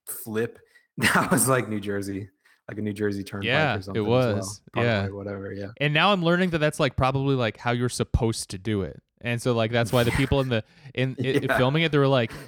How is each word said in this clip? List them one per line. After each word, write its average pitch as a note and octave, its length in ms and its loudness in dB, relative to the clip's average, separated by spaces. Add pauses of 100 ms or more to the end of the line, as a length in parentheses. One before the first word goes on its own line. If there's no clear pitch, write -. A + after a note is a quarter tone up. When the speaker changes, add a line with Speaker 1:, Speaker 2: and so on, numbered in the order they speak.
Speaker 1:
flip? A2+ 580 -6
<laughs> - 40 -20 (300)
That - 320 2
was, B2+ 180 2
like, B2+ 220 2
New G#2+ 100 -4
Jersey, G2+ 480 -6 (400)
like, G#2 80 -12
a G#2 60 -6
New G#2 100 -4
Jersey G2+ 320 -2
Turnpike G2+ 220 -6
Speaker 2:
Yeah, C3+ 280 2
Speaker 1:
or G2 40 -4
Speaker 2:
it F#2 60 -8
Speaker 1:
something G2 180 -4
as G#2 60 0
Speaker 2:
was. G#2 520 0 (140)
Speaker 1:
well. A#2+ 100 0
Speaker 2:
Yeah. A2 160 2
Speaker 1:
Parkway, G2 160 -4
whatever, G2 380 -8
yeah. G2 140 -8 (120)
Speaker 2:
And D3 140 2
now F3+ 180 4
I'm F#3 100 2
learning F3 280 2
that D#3+ 80 -2
that's, D3+ 200 0
like, C#3+ 180 0
probably, C3+ 380 2
like, A#2 220 0
how - 160 -2
you're B2 160 0
supposed - 600 -2
to G2 80 -10
do G2 240 -2
it. D2 200 -8 (200)
And A#2+ 180 -4
so, B2 140 0
like, A2+ 180 2
that's A#2 180 2
why B2 140 4
the A#2+ 80 2
people C#3 300 2
in C3 80 -4
the, A2+ 120 0 (320)
in C3 220 -2
Speaker 1:
<laughs> - 20 -6
Speaker 2:
it, C3+ 260 0
Speaker 1:
Yeah. C3 120 0
Speaker 2:
filming C3+ 260 2
it, D#3 100 0
they D3+ 60 4
were C#3 80 6
like, B2+ 240 2 (180)